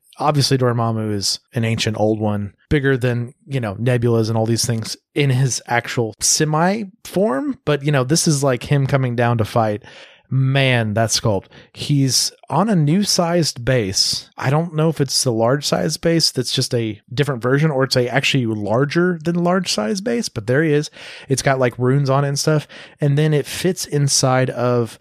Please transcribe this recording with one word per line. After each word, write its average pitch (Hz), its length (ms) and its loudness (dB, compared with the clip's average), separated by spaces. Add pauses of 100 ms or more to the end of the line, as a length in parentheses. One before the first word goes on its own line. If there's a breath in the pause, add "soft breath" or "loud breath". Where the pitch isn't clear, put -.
(200)
Obviously, 139 380 2
Dormammu 117 560 0
is 101 260 -4 (140)
an 117 100 -2
ancient 113 360 -2
old 107 200 2
one, 104 340 -4 (180)
bigger 139 260 2
than, 120 380 -2 (100)
you 135 140 -6
know, 104 160 -4
Nebulas 117 540 2
and 113 80 0
all 110 100 0
these 113 180 0
things 113 320 -4 (160)
in 143 160 2
his 131 380 0
actual 120 520 -2
semi 170 680 0 (200)
form. 247 600 -2
But, 143 200 -2
you 151 60 2
know, 135 120 2
this 147 240 0
is, 143 160 2
like, 131 200 0
him 139 240 0
coming 131 280 0
down 120 220 2
to 107 80 2
fight. 110 380 0 (460 loud breath)
Man, 131 680 2
that 113 160 2
sculpt. 101 340 0 (260 loud breath)
He's 139 600 0 (160)
on 170 180 2
a 220 80 2
new 160 280 2
sized 170 600 0
base. 117 720 -2
I - 120 -2
don't 160 260 0
know 156 140 2
if 156 100 -4
it's - 240 0
the 127 80 0
large 117 340 2
sized 170 360 -2
base 165 300 2
that's - 220 -4
just 131 220 -2
a 113 240 -4 (140)
different 127 280 -2
version 139 300 2
or 131 140 2
it's 127 100 -4
a 123 140 2
actually 131 360 0
larger 135 760 0
than 170 180 -2
large 180 300 0
sized 214 320 -4
base, 233 240 -2
but 104 180 -8
there 127 180 2
he 156 100 2
is. 147 160 0 (400 loud breath)
It's 131 120 0
got, 135 180 0
like, 123 200 0
runes 131 300 2
on 139 160 2
it - 20 -2
and 139 100 -4
stuff. 151 300 0 (320 loud breath)
And 143 180 2
then 156 160 4
it 147 120 2
fits - 400 -4
inside 131 640 2
of 120 520 -2